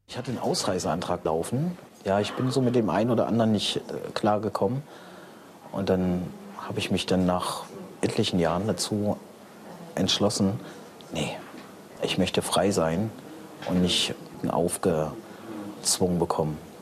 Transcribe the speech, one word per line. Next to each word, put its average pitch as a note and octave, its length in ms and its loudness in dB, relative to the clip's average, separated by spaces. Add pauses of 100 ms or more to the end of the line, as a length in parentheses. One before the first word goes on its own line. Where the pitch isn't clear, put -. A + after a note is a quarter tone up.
Ich - 100 -10
hatte B2+ 140 -6
einen A2 80 -2
Ausreiseantrag F2+ 840 0
laufen. A#2+ 540 0 (260)
Ja, G2 160 4
ich G#2 140 0
bin B2+ 180 0
so C3+ 100 4
mit A#2+ 140 4
dem A2 140 4
einen G#2 200 4
oder A2 180 4
anderen A2 260 4
nicht, - 240 2
äh, - 360 -6
klargekommen. G#2+ 720 2 (880)
Und F#2+ 180 0
dann F2+ 320 4 (360)
habe - 220 -6
ich - 120 -2
mich G2 140 2
dann F#2 200 4
nach F2+ 380 0 (380)
etlichen - 380 2
Jahren E2+ 280 2
dazu G#2 500 0 (760)
entschlossen, G2+ 640 2 (540)
nee, - 180 -2 (720)
ich - 140 0
möchte F2+ 240 2
frei F#2+ 300 2
sein F2+ 380 2 (600)
und F2+ 120 4
nicht - 320 2 (340)
aufgezwungen F2+ 1700 0
bekommen, D#2 380 0 (240)